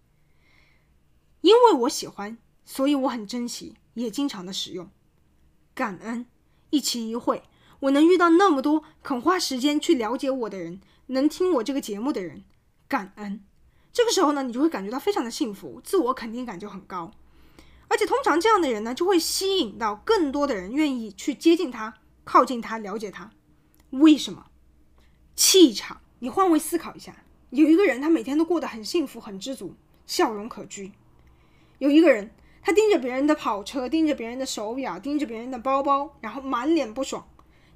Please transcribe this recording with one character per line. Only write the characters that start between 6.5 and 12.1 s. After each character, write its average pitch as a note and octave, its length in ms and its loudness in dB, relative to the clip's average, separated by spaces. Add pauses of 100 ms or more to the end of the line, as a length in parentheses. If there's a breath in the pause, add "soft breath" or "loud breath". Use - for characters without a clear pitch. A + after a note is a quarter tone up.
一 D4 100 2
期 A3+ 300 -4
一 A3+ 60 -6
会， A#3+ 280 -4 (380 soft breath)
我 C4+ 100 2
能 D4 160 6
遇 F4+ 100 8
到 E4+ 120 6
那 F#4 200 8
么 C4+ 120 2
多 D4+ 220 0 (200 loud breath)
肯 B3 180 -4
花 F4+ 160 2
时 C4+ 220 -4
间 D4 200 2
去 E4+ 140 2
了 A#3 220 0
解 C4 160 -2
我 A#3+ 180 -4
的 F#3+ 80 -10
人， F3 220 -10 (280 soft breath)
能 C4 200 0
听 F#4 260 0
我 A#3 100 2
这 C#4 100 -4
个 C#4+ 80 -4
节 G3+ 180 -8
目 C4 140 -4